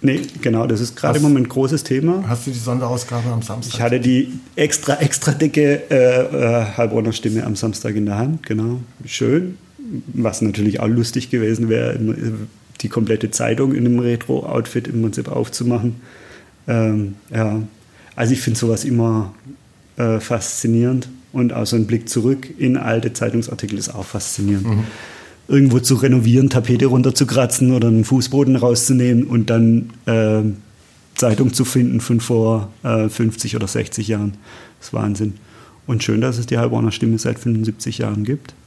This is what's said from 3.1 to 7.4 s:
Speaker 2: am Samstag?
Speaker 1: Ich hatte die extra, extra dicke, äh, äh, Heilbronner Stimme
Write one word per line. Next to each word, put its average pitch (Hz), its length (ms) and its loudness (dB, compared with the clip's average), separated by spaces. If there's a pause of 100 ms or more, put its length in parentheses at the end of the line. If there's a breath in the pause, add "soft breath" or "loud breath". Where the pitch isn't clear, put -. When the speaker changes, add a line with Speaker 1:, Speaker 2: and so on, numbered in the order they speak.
Speaker 2:
am 117 120 -2
Samstag? 117 320 -8
Speaker 1:
Ich 117 80 -2
hatte 120 180 2
die 127 320 2 (240)
extra, 147 380 0
extra - 380 0
dicke, 147 580 2
äh, 127 320 6
äh, 120 440 2 (120)
Heilbronner 113 340 0
Stimme 110 320 -2